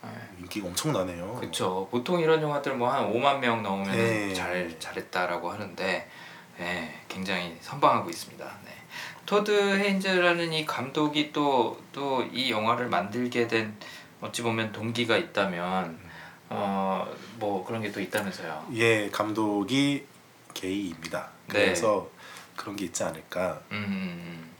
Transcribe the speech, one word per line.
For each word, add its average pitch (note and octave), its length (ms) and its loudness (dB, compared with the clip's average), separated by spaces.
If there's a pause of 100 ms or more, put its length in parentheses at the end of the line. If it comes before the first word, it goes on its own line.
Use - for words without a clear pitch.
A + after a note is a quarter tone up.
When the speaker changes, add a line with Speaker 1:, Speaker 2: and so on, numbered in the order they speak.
Speaker 1:
네. G#2+ 60 -10 (300)
Speaker 2:
인기가 F#2 280 -6
엄청나네요. F#2 720 -2
Speaker 1:
그쵸. F#2+ 480 -2
보통 C#3+ 300 2
이런 D#3+ 220 6
영화들 C#3+ 340 0
뭐 B2 160 2
한 C3 140 2
오만 C3 340 4
명 A2+ 240 2
넘으면은 G2+ 680 2
Speaker 2:
네. F#2+ 60 -2
Speaker 1:
잘, F2+ 440 -2
잘했다라고 F2 720 -4
하는데, F2+ 580 -4 (500)
예, F2 340 -4 (160)
굉장히 F#2 520 -4
선방하고 C3 500 2
있습니다. - 340 -10 (180)
네. - 80 -16 (540)
토드 G3+ 260 2 (280)
헤인즈라는 F3+ 760 4
이 D#3 140 0
감독이 D3 680 0
또, C3+ 480 4 (120)
또 C3+ 380 0
이 B2+ 200 0
영화를 A2+ 380 2
만들게 A#2 580 0
된 A2 280 0 (460)
어찌 A#2 220 -4
보면 A2+ 280 2
동기가 A2+ 460 0
있다면, F#2 680 0
Speaker 2:
음. E2 220 -10 (420)
Speaker 1:
어, G2 560 0 (340)
뭐 G2+ 260 -2
그런 A2+ 160 -4
게 G#2 100 -4
또 - 80 -6
있다면서요? F2+ 760 -4
Speaker 2:
예, A2 360 4
감독이 A2 960 2 (480)
게이입니다. F#2 720 -4 (200)
Speaker 1:
네. G2 60 -8 (120)
Speaker 2:
그래서 F#2+ 420 4 (480)
그런 G2+ 220 -8
게 G2 80 -2
있지 E2 180 -4
않을까. E2+ 560 -2 (120)
Speaker 1:
음, G2+ 60 -4
음, G2+ 140 -2
음. E2+ 680 -6